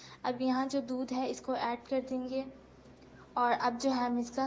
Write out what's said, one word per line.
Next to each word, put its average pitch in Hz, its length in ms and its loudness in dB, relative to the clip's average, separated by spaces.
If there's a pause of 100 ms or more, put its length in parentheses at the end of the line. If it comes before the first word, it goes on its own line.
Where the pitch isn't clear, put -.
(240)
अब 254 180 -2
यहाँ 262 260 4
जो 277 140 0
दूध 254 300 -4
है 254 180 0
इसको - 260 -2
ऐड 240 300 -2
कर 262 160 2
देंगे 262 420 -2 (920)
और 240 160 4
अब 240 260 2
जो 269 120 2
है 247 160 4
हम 240 140 2
इसका 262 260 0